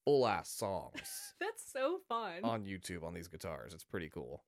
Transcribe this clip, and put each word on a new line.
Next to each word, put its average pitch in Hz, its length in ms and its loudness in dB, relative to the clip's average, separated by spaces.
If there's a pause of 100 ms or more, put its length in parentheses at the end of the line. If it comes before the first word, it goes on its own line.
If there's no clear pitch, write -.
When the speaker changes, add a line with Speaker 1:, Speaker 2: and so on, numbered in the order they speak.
Speaker 1:
full-ass 123 440 6
songs - 840 -4
Speaker 2:
<laughs> - 60 -14
That's - 300 -4
so 294 280 2 (100)
fun. 208 360 -2
Speaker 1:
on 113 200 2
YouTube 92 400 -4
on 85 100 -2
these 90 140 -6
guitars. 76 460 -6
It's - 100 -14
pretty 85 240 -4
cool. 67 400 -8